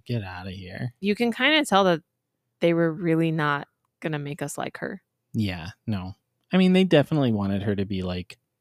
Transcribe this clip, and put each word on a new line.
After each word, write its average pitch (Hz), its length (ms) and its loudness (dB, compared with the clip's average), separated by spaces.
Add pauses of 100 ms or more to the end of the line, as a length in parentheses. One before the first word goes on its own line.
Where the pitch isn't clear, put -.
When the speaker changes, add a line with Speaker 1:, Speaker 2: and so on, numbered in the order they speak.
Speaker 1:
get 117 180 -2
outta 92 260 -10
here. 95 500 -10
Speaker 2:
You 202 140 0
can 233 180 -2
kinda 294 320 2
tell 196 200 4
that 175 160 2 (600)
they 170 140 4
were 165 180 2
really 165 380 2
not 147 380 -2 (320)
gonna 156 180 -4
make 143 240 -8
us 143 160 -8
like - 200 -8
her. - 240 -8 (320)
Speaker 1:
Yeah, 98 360 -4 (160)
no. 95 280 -6 (380)
I 180 40 2
mean, 185 160 6
they 185 120 6
definitely 147 480 4
wanted 98 300 -2
her 104 140 -2
to 98 80 -2
be, 95 180 -6
like, 90 360 -8 (220)